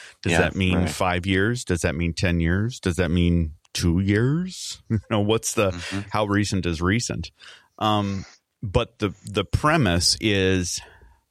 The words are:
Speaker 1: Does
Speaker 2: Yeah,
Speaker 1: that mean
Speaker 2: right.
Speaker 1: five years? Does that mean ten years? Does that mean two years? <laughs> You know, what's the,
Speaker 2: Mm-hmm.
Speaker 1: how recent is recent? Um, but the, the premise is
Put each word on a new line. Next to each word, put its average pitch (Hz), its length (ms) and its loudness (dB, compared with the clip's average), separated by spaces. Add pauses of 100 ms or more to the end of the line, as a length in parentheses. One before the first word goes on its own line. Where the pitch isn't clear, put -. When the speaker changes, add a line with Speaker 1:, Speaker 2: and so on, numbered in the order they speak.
(240)
Speaker 1:
Does 82 80 0
Speaker 2:
Yeah, 82 100 4
Speaker 1:
that 78 140 0
mean 90 240 2
Speaker 2:
right. 90 100 0
Speaker 1:
five 90 380 -2
years? 101 360 2
Does 90 180 -2
that 82 140 0
mean 85 180 -2
ten 87 260 0
years? 95 400 0
Does 90 160 -2
that 85 160 0
mean 85 420 2 (200)
two 87 260 2
years? 131 880 -2
<laughs> - 40 -20
You 113 100 0 (120)
know, 110 80 2
what's 107 340 0
the, 101 180 2
Speaker 2:
Mm-hmm. 87 280 -8 (120)
Speaker 1:
how 107 140 0
recent 101 400 0
is 85 160 -2
recent? 98 500 -2 (480)
Um, 101 460 0 (360)
but 117 380 -4
the, 202 140 -2 (120)
the 101 200 -2
premise 120 760 2
is 95 580 0 (520)